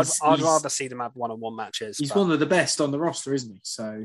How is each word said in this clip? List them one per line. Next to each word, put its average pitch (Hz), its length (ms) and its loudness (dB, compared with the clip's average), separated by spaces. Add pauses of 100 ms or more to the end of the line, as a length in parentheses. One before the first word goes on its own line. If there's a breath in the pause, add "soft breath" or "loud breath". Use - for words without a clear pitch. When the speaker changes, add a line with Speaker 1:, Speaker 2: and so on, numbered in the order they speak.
Speaker 1:
he's, - 160 -2
Speaker 2:
I'd 151 180 6
Speaker 1:
he's, 156 60 0
Speaker 2:
rather 156 220 4
see 131 220 -4
them 123 100 -12
have 120 160 -6
one-on-one 113 400 -6
matches, 107 420 -8
Speaker 1:
he's 143 120 -2
Speaker 2:
but - 100 2
Speaker 1:
one 180 120 4
of 147 100 2
the 151 40 2
best 156 360 2
on 143 100 2
the 143 80 -2
roster, 160 340 -4
isn't 123 200 -4
he? 92 100 -20
So 110 420 -10